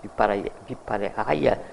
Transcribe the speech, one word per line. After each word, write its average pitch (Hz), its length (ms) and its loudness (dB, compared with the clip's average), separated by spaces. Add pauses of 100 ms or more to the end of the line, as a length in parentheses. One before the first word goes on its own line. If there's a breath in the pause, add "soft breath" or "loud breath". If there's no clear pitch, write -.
vipara-, 101 480 2 (160)
viparaya, 113 920 0 (120)